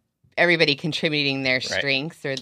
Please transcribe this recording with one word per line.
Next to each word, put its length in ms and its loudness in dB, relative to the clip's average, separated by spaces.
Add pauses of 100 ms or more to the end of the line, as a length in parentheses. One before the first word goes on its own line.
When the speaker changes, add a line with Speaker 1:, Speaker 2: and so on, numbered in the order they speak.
(380)
Speaker 1:
everybody 380 4
contributing 680 -2
their 140 2
Speaker 2:
Right. 80 -4
Speaker 1:
strengths 600 -2
or, 180 -4